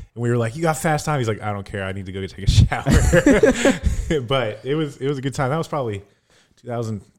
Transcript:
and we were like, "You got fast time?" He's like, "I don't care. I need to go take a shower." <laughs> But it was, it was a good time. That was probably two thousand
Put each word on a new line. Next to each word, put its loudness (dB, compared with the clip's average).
and -8
we 0
were 2
like, -2
"You -10
got 0
fast -2
time?" -2
He's -2
like, -2
"I -4
don't -8
care. -6
I -4
need -8
to -10
go -6
take -12
a 6
shower." 4
<laughs> -8
But -2
it -2
was, -4
it -4
was -2
a -8
good -4
time. -2
That -2
was -4
probably -4
two -20
thousand -6